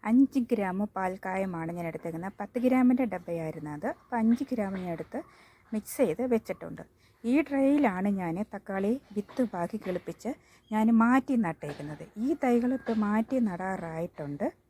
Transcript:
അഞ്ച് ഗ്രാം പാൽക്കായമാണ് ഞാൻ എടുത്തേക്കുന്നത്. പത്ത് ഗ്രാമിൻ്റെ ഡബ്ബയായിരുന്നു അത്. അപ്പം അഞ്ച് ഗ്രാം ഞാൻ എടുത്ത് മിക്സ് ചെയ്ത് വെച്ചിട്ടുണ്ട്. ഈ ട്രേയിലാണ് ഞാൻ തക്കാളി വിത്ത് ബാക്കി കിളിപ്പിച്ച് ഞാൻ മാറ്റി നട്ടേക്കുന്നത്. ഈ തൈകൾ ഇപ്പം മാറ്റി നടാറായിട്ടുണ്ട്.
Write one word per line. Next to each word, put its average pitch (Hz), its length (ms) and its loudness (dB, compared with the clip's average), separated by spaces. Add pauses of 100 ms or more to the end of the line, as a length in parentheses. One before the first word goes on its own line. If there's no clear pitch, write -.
അഞ്ച് 262 360 4 (100)
ഗ്രാം 196 280 -2 (180)
പാൽക്കായമാണ് 185 800 -4
ഞാൻ 170 100 -6
എടുത്തേക്കുന്നത്. 165 540 -6
പത്ത് 202 240 -6
ഗ്രാമിൻ്റെ 254 480 6
ഡബ്ബയായിരുന്നു 165 580 -6
അത്. 147 160 -8
അപ്പം - 320 -6
അഞ്ച് 233 340 2
ഗ്രാം 202 200 -4 (100)
ഞാൻ 180 100 -6
എടുത്ത് 165 280 -8 (520)
മിക്സ് 214 240 -8
ചെയ്ത് 220 260 2 (120)
വെച്ചിട്ടുണ്ട്. 170 480 -6 (420)
ഈ 240 160 2
ട്രേയിലാണ് 269 680 2 (120)
ഞാൻ 170 160 -2 (180)
തക്കാളി 196 380 -2 (240)
വിത്ത് 214 260 -4 (100)
ബാക്കി 175 340 -4
കിളിപ്പിച്ച് 180 440 -6 (400)
ഞാൻ 220 160 2 (160)
മാറ്റി 262 340 4
നട്ടേക്കുന്നത്. 151 680 -4 (200)
ഈ 262 40 0 (140)
തൈകൾ 247 360 4
ഇപ്പം 220 220 -2
മാറ്റി 214 380 0 (100)
നടാറായിട്ടുണ്ട്. 170 960 -6 (240)